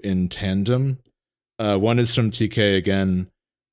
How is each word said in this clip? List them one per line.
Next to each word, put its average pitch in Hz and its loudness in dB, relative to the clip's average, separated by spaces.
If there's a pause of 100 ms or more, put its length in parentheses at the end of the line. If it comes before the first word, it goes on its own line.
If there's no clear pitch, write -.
in 92 -2
tandem. 117 -2 (600)
Uh, 104 2
one 113 2
is 120 2
from 113 0
T 110 -2
K 101 2
again. 95 0 (440)